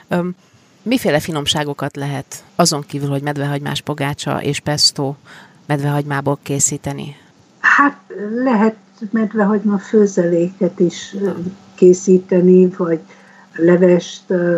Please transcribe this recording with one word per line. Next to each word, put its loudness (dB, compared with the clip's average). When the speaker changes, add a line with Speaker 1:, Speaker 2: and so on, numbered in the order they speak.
Speaker 1:
Öm, -4
miféle 0
finomságokat -6
lehet -10
azon 0
kívül, -6
hogy -2
medvehagymás -6
pogácsa -6
és -4
pesto 0
medvehagymából -2
készíteni? -6
Speaker 2:
Hát, 2
lehet 2
medvehagyma 0
főzeléket 0
is, -2
ö, -2
készíteni, 6
vagy -2
levest, 4
ö, 0